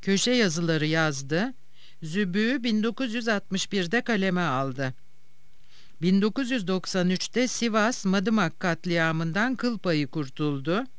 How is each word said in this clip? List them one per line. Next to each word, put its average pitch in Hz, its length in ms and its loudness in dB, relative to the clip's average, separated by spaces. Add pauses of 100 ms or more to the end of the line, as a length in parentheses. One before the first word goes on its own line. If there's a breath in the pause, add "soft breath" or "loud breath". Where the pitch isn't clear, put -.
köşe 196 280 2
yazıları 165 560 2
yazdı. 156 680 0 (480 soft breath)
Zübü 208 600 0
bin 214 200 2
dokuz 226 320 -2
yüz 233 140 -2
altmış 196 440 -2
birde 196 280 2
kaleme 190 400 2
aldı. 135 540 0 (1080 soft breath)
Bin 190 200 4
dokuz 233 280 0
yüz 233 160 0
doksan 185 440 0
üçte 233 380 0
Sivas 220 560 0
Madımak 196 560 2
katliamından 165 960 0
kıl 240 220 0
payı 156 280 2
kurtuldu. 151 760 -2 (140)